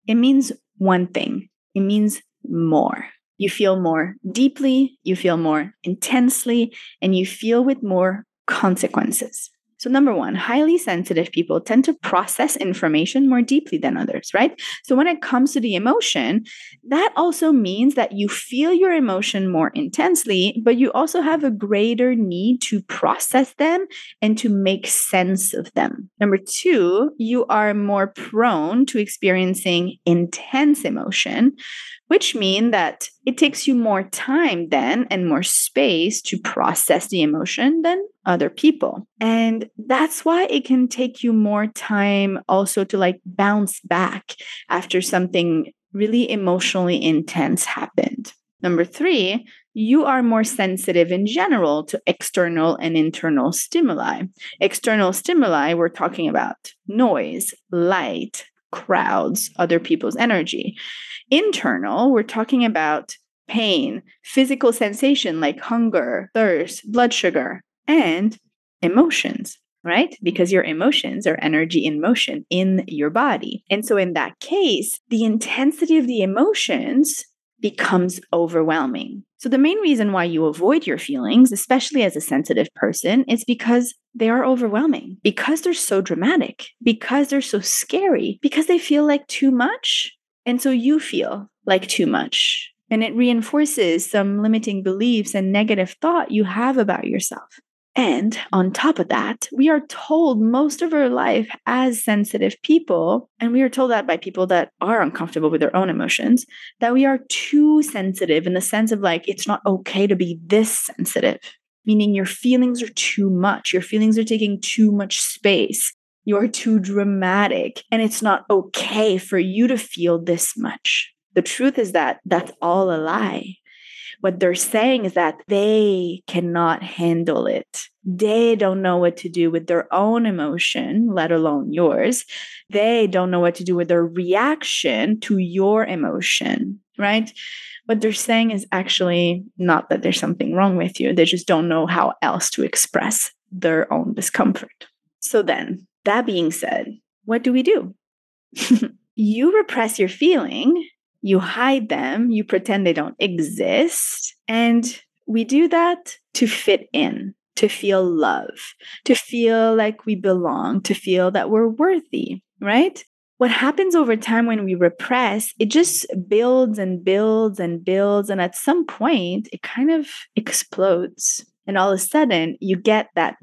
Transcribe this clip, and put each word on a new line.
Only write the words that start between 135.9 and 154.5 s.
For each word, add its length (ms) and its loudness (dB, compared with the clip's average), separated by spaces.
right? 340 0
What 160 0
they're 120 0
saying 360 0
is 220 -4
actually 720 0
not 320 2
that 120 0
there's 180 -2
something 340 -4
wrong 220 2
with 240 -4
you. 140 0
They 120 0
just 220 -4
don't 200 2
know 180 0
how 280 0
else 280 -2
to 120 -4
express 680 -2
their 420 -2
own 220 -2
discomfort. 720 -4
So 240 0
then, 420 -6
that 200 0
being 260 -2
said, 360 -6
what 180 -2
do 80 2
we 120 2
do? 300 0
<laughs> 400 0
You 400 2
repress 420 0
your 120 0
feeling, 800 2
you 180 2
hide 500 0
them, 400 0
you 140 0
pretend 420 0
they 80 4
don't 240 -4
exist. 1200 -2
And 380 2